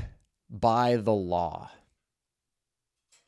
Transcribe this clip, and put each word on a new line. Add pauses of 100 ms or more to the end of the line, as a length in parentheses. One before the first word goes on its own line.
(480)
by
the
law? (1600)